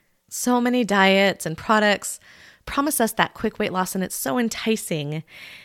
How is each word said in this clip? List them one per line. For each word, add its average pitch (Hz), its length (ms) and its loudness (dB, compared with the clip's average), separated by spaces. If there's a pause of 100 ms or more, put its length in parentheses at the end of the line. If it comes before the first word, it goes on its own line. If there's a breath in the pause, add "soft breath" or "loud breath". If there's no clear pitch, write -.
(300)
So 247 320 0
many 247 240 2
diets 190 600 4
and 160 120 -6
products 208 600 0 (460 loud breath)
promise 285 360 0
us 226 120 0
that - 200 0
quick - 240 -6
weight 208 160 -2
loss, 185 220 -2
and 190 80 -2
it's - 120 -6
so 262 220 -2
enticing. 165 840 -2 (420 loud breath)